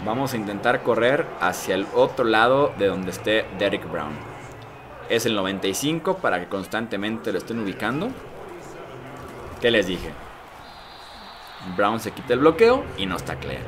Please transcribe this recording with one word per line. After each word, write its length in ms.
Vamos 300
a 20
intentar 460
correr 440
hacia 340
el 200
otro 300
lado 540
de 80
donde 240
esté 360
Derrick 320
Brown. 440
Es 180
el 80
noventa 320
y 80
cinco 440
para 200
que 100
constantemente 840
lo 60
estén 200
ubicando. 520
¿Qué 100
les 160
dije? 260
Brown 240
se 100
quita 240
el 60
bloqueo 440
y 80
nos 160
taclea. 440